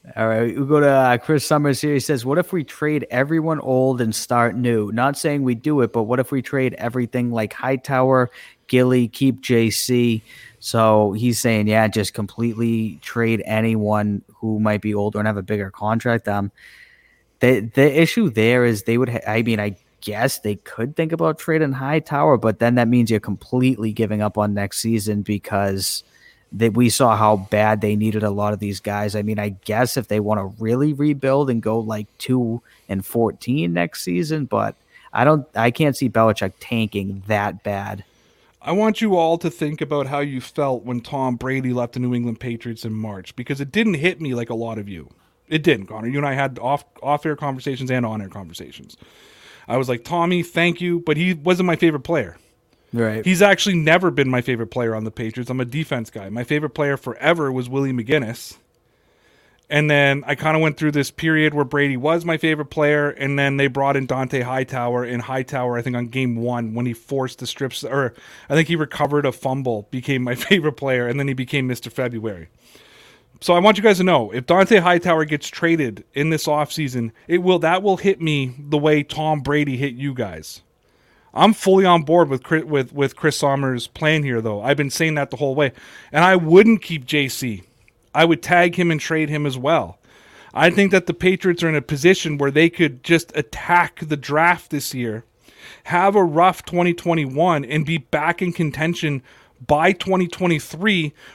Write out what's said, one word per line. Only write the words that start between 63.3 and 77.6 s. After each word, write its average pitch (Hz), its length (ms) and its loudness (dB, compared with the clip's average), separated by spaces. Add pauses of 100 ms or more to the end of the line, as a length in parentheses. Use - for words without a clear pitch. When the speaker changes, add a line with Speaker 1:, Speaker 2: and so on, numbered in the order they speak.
Speaker 2:
then 139 200 0
they 139 80 2
brought 139 320 0
in 135 80 -2
Dont'a 131 380 -2
Hightower, 123 600 -4
and 120 200 -6
Hightower, 131 520 -4
I 120 60 -4
think 123 140 -4
on 120 100 -4
game 123 300 -2
one, 117 400 -4
when 120 100 -2
he 117 80 -4
forced 131 460 -6
the 120 80 -10
strips, - 360 -8
or 131 300 -2 (340)
I 139 60 -2
think 160 140 4
he 170 80 0
recovered 147 500 -2
a 131 60 2
fumble, 127 580 -6
became 131 320 -4
my 123 140 -2
<laughs> - 140 -10
favorite 156 240 2
player, 127 340 -2
and 131 120 -4
then 139 80 -2
he 135 60 -4
became 131 320 -4
Mister 123 240 -6
February. 110 600 -8 (920)
So 175 140 2
I 175 40 4
want 208 180 6
you 208 60 -4
guys 208 140 6
to 185 60 0
know, 139 280 2
if 123 140 -6
Dont'a 190 340 6
Hightower 170 460 2
gets 151 220 -6
traded 156 640 0
in 151 160 0
this 156 160 -2
offseason, 139 680 -2 (160)
it 175 120 2
will, 180 200 4
that 170 220 2